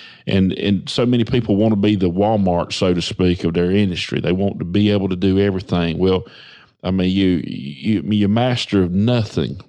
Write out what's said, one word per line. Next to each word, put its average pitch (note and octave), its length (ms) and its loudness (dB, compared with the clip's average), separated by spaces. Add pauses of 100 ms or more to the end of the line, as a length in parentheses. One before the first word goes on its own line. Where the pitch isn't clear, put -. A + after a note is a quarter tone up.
(280)
And, F#2+ 260 2
and G2 340 -2
so A#2+ 200 -2
many B2 160 2
people A2+ 320 0
wanna A2 200 4
be G#2 200 2
the F#2 140 2
Walmart, F#2 640 0
so F#2 200 2
to F2 80 -2
speak, F2+ 420 0
of E2+ 120 0
their F2 160 0
industry. G2 480 0
They D#2+ 120 -2
want F#2+ 280 -2
to F#2 60 -6
be G2+ 260 2
able G2 180 0
to F#2 60 -4
do F#2+ 240 0
everything. F#2 580 0
Well, F#2 300 0 (560)
I F#2 80 -2
mean, F#2 180 0
you, F#2 360 2
you, E2+ 600 -4
you're G#2 240 2
master A#2 540 0
of F2 80 -2
nothing G#2 760 0